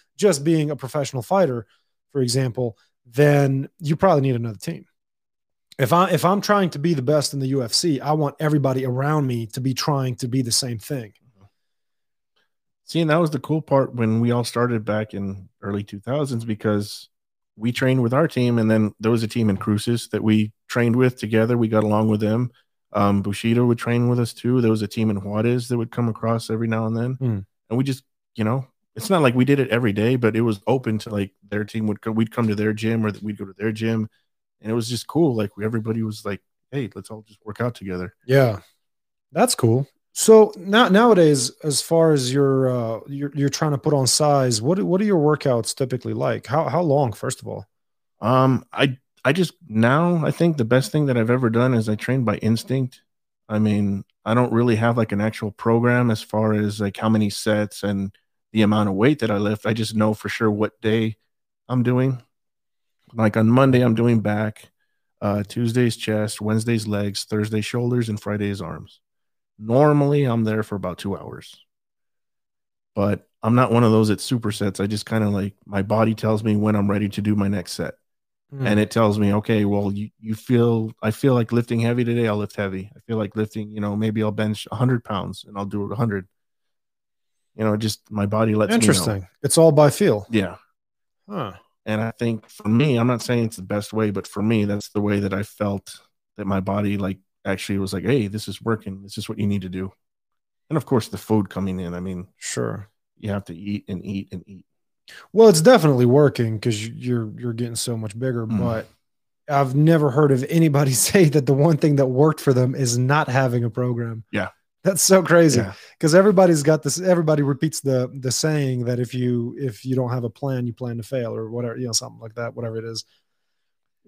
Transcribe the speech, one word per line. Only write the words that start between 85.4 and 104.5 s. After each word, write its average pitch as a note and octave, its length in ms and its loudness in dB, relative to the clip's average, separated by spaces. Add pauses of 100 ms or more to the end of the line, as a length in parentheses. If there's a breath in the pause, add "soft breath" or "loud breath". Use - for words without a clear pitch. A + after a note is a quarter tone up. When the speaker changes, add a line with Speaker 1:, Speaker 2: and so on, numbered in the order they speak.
Speaker 2:
and G#2 100 -16
I'll G2+ 100 -6
do G2+ 260 -8
a - 20 -8
hundred." G#2 320 -4 (1300)
You A2 100 -6
know, G#2+ 120 0
just G#2+ 340 -6
my G#2 160 -2
body G#2+ 280 0
lets G#2+ 160 2
me A3+ 80 4
know. - 20 4
Speaker 1:
Interesting. A#2 480 0 (140)
It's - 160 2
all E3 120 8
by D3 200 6
feel. A#2+ 400 0
Speaker 2:
Yeah. G#2+ 260 0 (720)
Speaker 1:
Huh. C#3+ 240 -8 (320)
Speaker 2:
And G#2+ 160 -2
I A2+ 100 -4
think A#2 380 -6
for - 200 -8
me, B2 280 4
I'm A#2 100 2
not B2 160 0
saying A#2+ 220 0
it's A2 120 -6
the F#2 60 -14
best G2+ 300 -6
way, G#2+ 180 0
but G2 160 -6
for - 160 -8
me, A2 220 2
that's G2+ 240 -4
the G#2 140 -4
way G#2 180 0
that F#2+ 140 -4
I G2 80 -4
felt - 580 -8 (360)
that G#2 100 -10
my G2 140 -2
body, G2+ 360 -2
like, F#2+ 220 -6 (260)
actually G2 340 -4
was G2 140 -6
like, F#2+ 120 -6
"Hey, A2 240 0
this G#2+ 200 -10
is G2 140 -14
working. G#2 400 -6
This G2+ 160 -14
is A2 100 -10
what A2 100 -10
you G#2 80 -2
need G2+ 160 -2
to F#2+ 60 -10
do." F#2+ 240 -8 (800)
And D#3 60 -4
of C#3+ 100 -4
course, B2 220 -2
the G2+ 100 -10
food G#2+ 320 0
coming F#2 300 -6
in, F2 120 -8
I F2 80 -10
mean, F2+ 360 -10
Speaker 1:
Sure. A2 520 -8 (300)
Speaker 2:
you G#2+ 120 -8
have G2 160 -4
to E2+ 100 -14
eat G2+ 320 -8
and F#2 160 -10
eat G2 260 -8
and F2+ 160 -14
eat. F#2+ 180 -20 (680 loud breath)